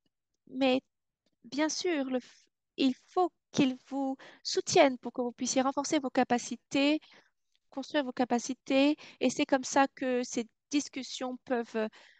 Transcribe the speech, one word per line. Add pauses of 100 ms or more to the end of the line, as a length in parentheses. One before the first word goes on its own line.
(480)
Mais (640)
bien
sûr,
le
f-, (320)
il
faut (200)
qu'ils (120)
vous (280)
soutiennent
pour
que
vous
puissiez
renforcer
vos
capacités, (680)
construire
vos
capacités. (240)
Et
c'est
comme
ça
que
ces (220)
discussions
peuvent,
euh, (300)